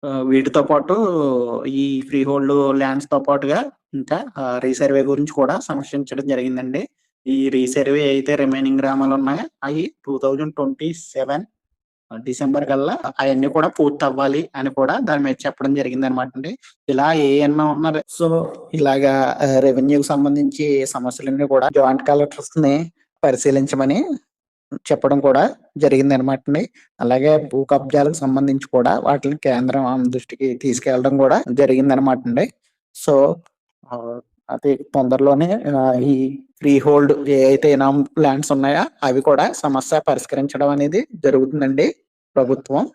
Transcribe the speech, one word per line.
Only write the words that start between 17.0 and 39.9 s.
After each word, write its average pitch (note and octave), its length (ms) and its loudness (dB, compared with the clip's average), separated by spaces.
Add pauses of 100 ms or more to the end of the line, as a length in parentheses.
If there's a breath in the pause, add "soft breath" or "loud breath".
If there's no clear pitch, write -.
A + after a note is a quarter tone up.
ఏఎన్నో D3 580 2
ఉన్నారు. D#3 320 -4 (180)
So E3 260 0 (260)
ఇలాగా, C3+ 680 2
ఆ, C3+ 180 2
రెవెన్యూకి C#3 480 2
సంబంధించి C#3+ 800 0
సమస్యలన్నీ C3+ 640 -4
కూడా C3+ 280 2
జాయింట్ C3 320 2
కలెక్టర్స్ D3 540 0
ని D3+ 300 0 (320)
పరిశీలించమని C#3 840 0 (680)
చెప్పడం C#3 460 0
కూడా C#3 360 2 (220)
జరిగింది C#3 380 4
అనమాట C3 320 -2
అండి. D3+ 220 -2 (320 soft breath)
అలాగే C#3+ 520 2
భూ C3+ 100 0
కబ్జాలకు C#3+ 500 0
సంబంధించి C#3 600 -2
కూడా B2 260 2
వాటిని C#3+ 380 -2
కేంద్రం B2+ 680 -2
దృష్టికి B2+ 500 -4
తీసుకెళ్లడం C3 600 0
కూడా C3+ 340 4
జరిగింది C3+ 420 4
అనమాట C3 320 2
అండి. B2+ 260 -2 (580)
So, C#3+ 260 4 (580)
ఆ, A#2+ 280 -12 (280)
అతి C3+ 260 0
తొందరలోనే, C#3 880 2 (140)
ఆ, C3 160 2
ఈ C3 460 0 (200)
ఫ్రీ C#3 200 4
హోల్డ్ C#3+ 500 4
ఏ C3+ 160 4
అయితే C3+ 260 6
ఇనాం C#3 340 2 (140)
ల్యాండ్స్ C#3+ 320 2
ఉన్నాయో C#3+ 340 0 (180)
అవి C3+ 180 0
కూడా D3 300 2
సమస్య C#3+ 560 -2